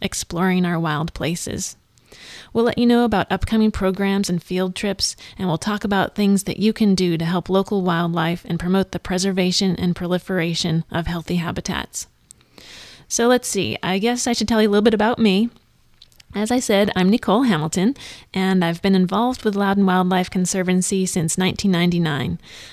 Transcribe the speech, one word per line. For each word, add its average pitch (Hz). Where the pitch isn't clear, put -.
exploring 185
our 175
wild 160
places. -
We'll 233
let -
you 240
know 240
about 214
upcoming 220
programs 196
and 175
field 185
trips, -
and 185
we'll 160
talk 208
about 208
things 196
that -
you 220
can 202
do 175
to 165
help 170
local 190
wildlife 170
and 170
promote 185
the 175
preservation 185
and 175
proliferation 170
of 165
healthy 170
habitats. -
So 233
let's 247
see, 175
I 240
guess 240
I 240
should 220
tell 220
you 220
a 202
little 208
bit 220
about 226
me. 220
As 208
I 254
said, 208
I'm 185
Nicole 220
Hamilton, 185
and 190
I've 170
been 196
involved 196
with 208
Loudon 202
Wildlife 185
Conservancy 185
since 165
nineteen 185
ninety-nine. 170